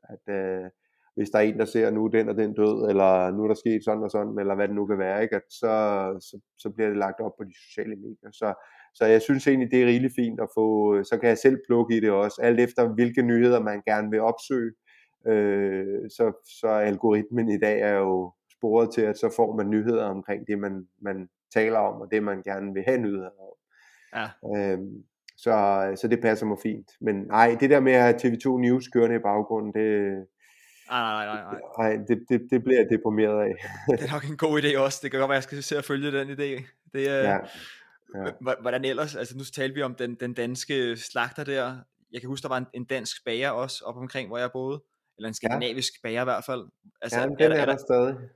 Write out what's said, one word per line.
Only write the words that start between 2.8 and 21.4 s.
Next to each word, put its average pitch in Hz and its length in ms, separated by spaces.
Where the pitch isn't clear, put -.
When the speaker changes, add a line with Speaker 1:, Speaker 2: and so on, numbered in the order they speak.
Speaker 1:
eller 95 420
nu 101 120
er 107 40
der 107 80
sket 110 280
sådan 107 200
og 101 80
sådan, 107 280
eller 98 160
hvad 101 120
det 104 80
nu 104 100
kan 101 120
være, 95 260
ikke? 110 120
At 98 140
så, - 180
så, - 180
så 110 100
bliver 107 200
det 104 80
lagt 98 240
op 107 160
på 107 60
de 95 100
sociale 107 280
medier. 107 360
Så, 104 220
så - 120
jeg 110 160
synes 135 260
egentlig, 131 240
det 127 100
er 120 40
rigelig 123 300
fint 113 240
at 110 160
få, 107 480
så 113 140
kan 120 120
jeg 110 80
selv 131 200
plukke 117 300
i - 20
det 107 120
også, 101 300
alt 120 180
efter 120 280
hvilke 120 340
nyheder 120 380
man 107 280
gerne 107 220
vil 107 120
opsøge. 113 520
Øh, 101 840
så, 110 360
så 113 80
algoritmen 107 840
i 104 100
dag 107 220
er 104 120
jo 92 400
sporet 113 360
til, 117 80
at 104 160
så 110 180
får 110 200
man 104 140
nyheder 107 360
omkring 98 420
det, 104 120
man, 95 280
man 95 280